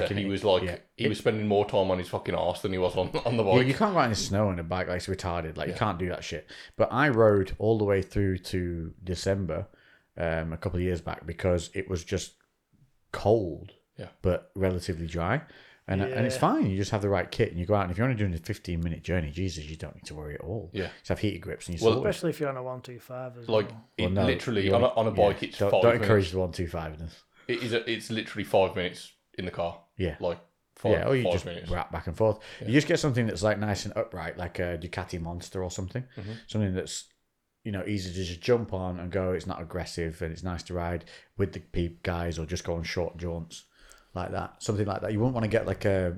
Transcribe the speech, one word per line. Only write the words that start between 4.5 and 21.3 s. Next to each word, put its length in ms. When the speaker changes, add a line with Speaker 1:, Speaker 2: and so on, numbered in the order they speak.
Speaker 2:
a 60
bike, 240
like, 100
it's 80
retarded. 500
Like, 120
you 60
Speaker 1:
Yeah. 40
Speaker 2:
can't 200
do 120
that 140
shit. 260
But 160
I 160
rode 500
all 200
the 60
way 180
through 360
to 540
December, 680
um, 340
a 60
couple 200
of 40
years 180
back 260
because 480
it 140
was 160
just 300
cold, 600
Speaker 1:
Yeah. 120
Speaker 2:
but 320
relatively 520
dry. 360
And, 140
and 240
it's 80
Speaker 3:
Yeah. 60
Speaker 2:
fine. 280
You 80
just 140
have 120
the 60
right 220
kit 220
and 80
you 40
go 120
out. 60
And 100
if 60
you're 80
only 120
doing 160
a 40
fifteen-minute 680
journey, 260
Jesus, 400
you 60
don't 180
need 120
to 100
worry 180
at 60
all. 320
Speaker 1:
Yeah. 160
Speaker 2:
Just 120
have 100
heated 220